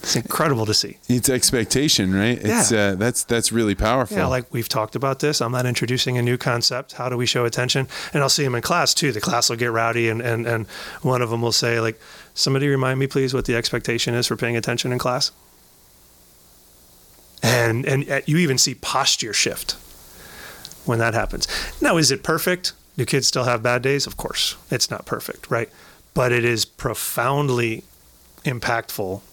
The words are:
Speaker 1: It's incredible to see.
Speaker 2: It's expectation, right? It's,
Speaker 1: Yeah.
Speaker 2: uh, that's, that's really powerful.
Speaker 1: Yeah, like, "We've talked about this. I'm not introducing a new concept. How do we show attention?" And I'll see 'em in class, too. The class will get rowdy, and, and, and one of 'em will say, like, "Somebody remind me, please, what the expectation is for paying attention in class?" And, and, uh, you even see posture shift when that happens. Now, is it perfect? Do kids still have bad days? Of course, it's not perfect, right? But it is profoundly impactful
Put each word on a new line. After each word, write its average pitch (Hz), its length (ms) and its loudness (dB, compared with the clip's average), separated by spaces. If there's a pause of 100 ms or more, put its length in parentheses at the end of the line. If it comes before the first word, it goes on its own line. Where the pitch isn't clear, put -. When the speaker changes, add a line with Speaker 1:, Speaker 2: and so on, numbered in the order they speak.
Speaker 1:
It's - 120 -2
incredible 127 500 0
to 104 80 0
see. - 240 -2 (100)
Speaker 2:
It's 123 220 2
expectation, 123 840 2
right? 107 280 2
It's, 226 300 2
Speaker 1:
Yeah. 110 80 4 (100)
Speaker 2:
uh, 98 60 0
that's, 113 280 0
that's 117 280 0
really 110 240 2
powerful. 127 420 2
Speaker 1:
Yeah, - 80 2
like, 127 260 -2
"We've 117 160 -4
talked - 280 -2
about 135 240 -2
this. 151 220 0
I'm 117 100 -2
not 127 140 0
introducing 123 520 0
a 120 40 2
new 120 160 2
concept. 123 560 -2
How 123 140 -6
do 127 80 -4
we 120 100 0
show 120 200 2
attention?" 127 420 0 (260)
And 151 100 2
I'll 135 60 2
see 151 160 2
'em 127 100 0
in 117 60 -2
class, 165 320 2
too. 147 180 0
The 107 100 -4
class - 280 2
will 117 80 -2
get 120 140 0
rowdy, 113 380 2
and, 113 120 -2
and, 117 240 -2
and 113 200 -2 (360)
one 127 200 2
of 117 100 0
'em 117 100 -2
will 117 120 0
say, 117 260 2
like, 113 200 -2 (340)
"Somebody 139 340 0
remind 131 320 2
me, 135 80 2
please, 135 260 0
what 123 120 0
the 123 100 0
expectation 117 580 -2
is 120 140 0
for 117 80 0
paying 117 220 -2
attention 117 340 -2
in 123 80 -2
class?" 131 320 -2 (2000)
And, 117 440 2
and, 139 240 0
uh, 139 160 0
you 151 120 2
even 151 200 4
see 123 180 2
posture - 580 -2
shift - 420 -2 (1120)
when 117 140 0
that 117 140 2
happens. - 340 -2 (320)
Now, 254 160 4
is 151 160 4
it 135 120 -2
perfect? 180 500 -2 (240)
Do 123 80 0
kids 131 220 0
still 127 180 0
have 120 180 2
bad 123 180 2
days? 135 240 0
Of - 120 -12
course, - 380 -4 (140)
it's - 220 -2
not - 140 -8
perfect, - 440 -8
right? 117 200 -2 (440)
But 127 200 2
it 120 100 2
is 117 220 2
profoundly 120 1160 -2 (600)
impactful 110 800 -4 (120)